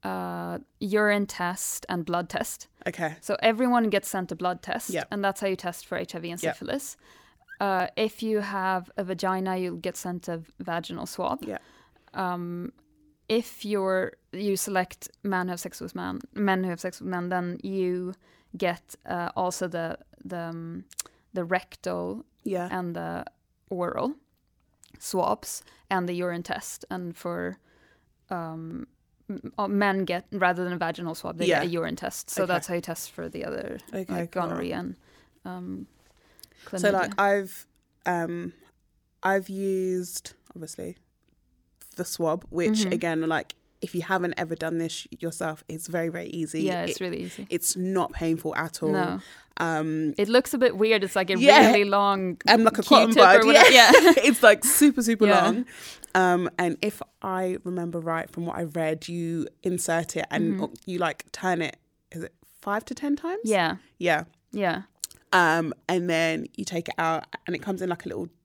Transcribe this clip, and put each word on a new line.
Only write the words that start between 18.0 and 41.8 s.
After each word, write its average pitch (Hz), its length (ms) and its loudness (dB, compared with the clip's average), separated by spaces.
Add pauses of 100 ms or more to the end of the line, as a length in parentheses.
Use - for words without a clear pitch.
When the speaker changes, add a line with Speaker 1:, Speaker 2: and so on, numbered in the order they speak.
Speaker 1:
get, 175 380 -4 (100)
uh, 175 320 -6
also 180 320 -4
the, 165 300 -8 (260)
the, 185 140 -10
um, 165 460 -12 (500)
the 180 100 -4
rectal 180 800 -6 (200)
Speaker 2:
Yeah. 180 260 -4
Speaker 1:
and 180 240 -6
the 170 300 -8 (440)
oral 190 460 -4 (840)
swabs - 640 -4 (280)
and 180 180 -2
the 180 60 -4
urine 175 300 -4
test. - 460 -10
And 180 260 -10
for, 175 420 -8 (720)
um, 165 560 -10 (420)
m-, - 300 -12
uh, 202 100 -2
men 196 360 2
get, 175 280 -4
rather 180 320 2
than 180 80 -4
a 175 60 -6
vaginal 165 360 -6
swab, 165 240 -10
they 170 80 0
get 160 180 2
Speaker 2:
Yeah. 175 40 -4
Speaker 1:
a 170 40 -4
urine 165 240 -4
test. - 340 -10
So 196 140 -2
Speaker 2:
Okay. 180 80 -2
Speaker 1:
that's 175 160 -2
how 180 60 -4
you 175 60 -2
test - 300 -10
for 165 180 -12
the 165 160 -10
other, - 340 -10 (140)
Speaker 2:
Okay, 190 200 -8
Speaker 1:
like, 170 200 -6
Speaker 2:
cool. 185 100 -4
Speaker 1:
gonorrhea 170 360 -6
and, 180 180 -10 (480)
um, 185 420 -12 (920)
Speaker 2:
So, 185 140 2
like, 190 200 0
Speaker 1:
chlamydia. 202 100 -4
Speaker 2:
I've, 202 460 0 (400)
um, 170 460 -4 (680)
I've 190 260 0
used, 190 840 -4 (220)
obviously, 175 420 -14 (1000)